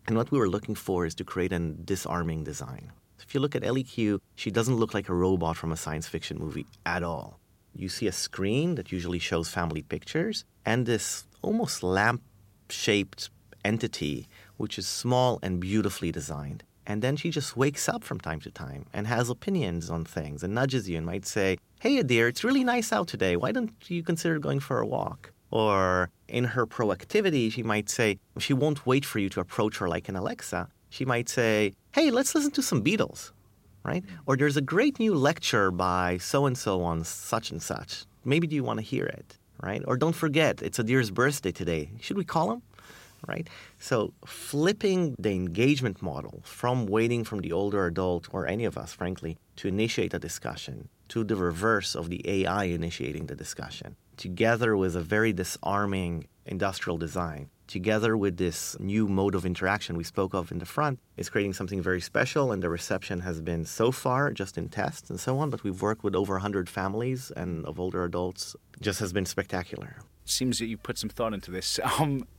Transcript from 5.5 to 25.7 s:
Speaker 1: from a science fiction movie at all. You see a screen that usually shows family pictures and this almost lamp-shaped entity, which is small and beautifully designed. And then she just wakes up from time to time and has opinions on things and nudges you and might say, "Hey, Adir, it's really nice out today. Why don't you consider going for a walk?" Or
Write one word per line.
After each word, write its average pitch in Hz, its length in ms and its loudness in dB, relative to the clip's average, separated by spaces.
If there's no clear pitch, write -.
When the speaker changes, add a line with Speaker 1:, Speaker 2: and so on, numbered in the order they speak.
Speaker 1:
from 80 160 -2
a 80 40 -2
science 78 300 -4
fiction 80 320 -6
movie 73 280 -6
at 87 160 0
all. 85 380 -6
You 90 140 -6
see 104 200 -2
a 87 40 -2
screen 131 600 0
that 98 160 -6
usually 87 300 -2
shows 82 280 0
family 80 340 -2
pictures 165 640 -4
and 117 180 4
this - 400 -2
almost 156 400 -2
lamp-shaped - 1500 0
entity, 98 640 -2
which 107 220 -6
is 92 80 -6
small 127 560 2
and 90 180 -2
beautifully 98 520 0
designed. 73 520 -8
And 104 160 -4
then 135 140 0
she 165 140 -4
just 151 260 -4
wakes 143 320 0
up 233 140 -2
from - 160 -6
time 80 220 -6
to - 100 -14
time 69 420 -10
and 104 140 -4
has 120 220 2
opinions 98 640 -2
on 82 140 -2
things 73 380 -6
and 92 120 -2
nudges 123 340 0
you 82 80 -2
and 80 80 -2
might 90 220 -4
say, 95 320 2
"Hey, 262 220 4
Adir, 117 260 6
it's - 160 -2
really 254 200 4
nice 240 280 2
out 202 160 2
today. 92 280 2
Why 92 160 0
don't 233 200 0
you 170 140 -2
consider 165 360 2
going 143 220 0
for 127 200 0
a 110 60 2
walk?" - 460 -4
Or 95 600 6